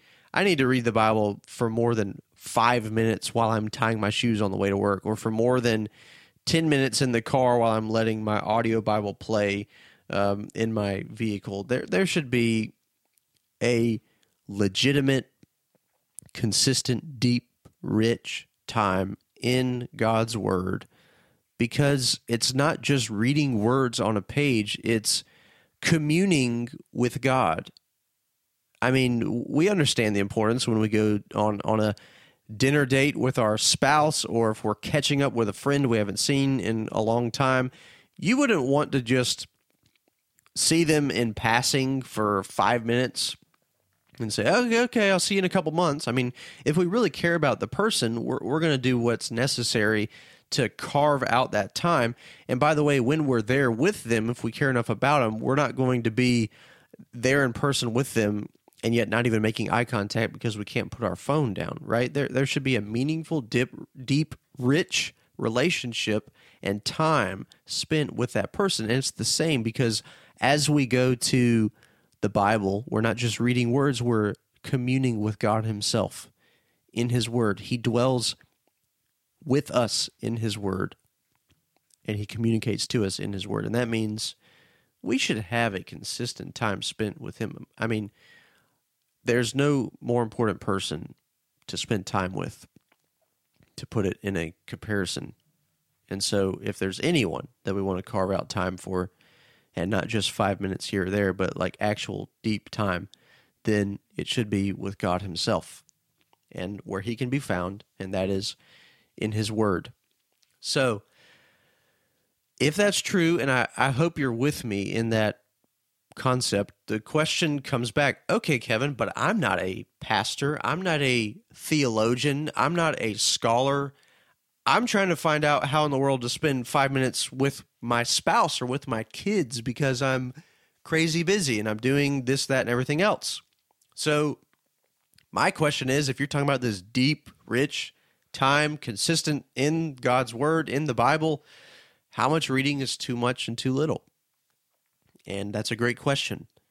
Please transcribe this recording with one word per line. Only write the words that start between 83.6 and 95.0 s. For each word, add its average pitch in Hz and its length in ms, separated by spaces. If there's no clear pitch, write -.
And 107 100
that 120 140
means 110 460
we - 160
should 143 220
have 110 360
a 92 100
consistent - 720
time 104 280
spent - 380
with - 180
him. - 280
I 113 80
mean, 107 240
there's 120 300
no 139 460
more 120 220
important 110 380
person - 540
to - 80
spend 101 280
time 95 280
with, - 340
to - 100
put 101 200
it - 160
in 98 140
a 82 180
comparison. - 680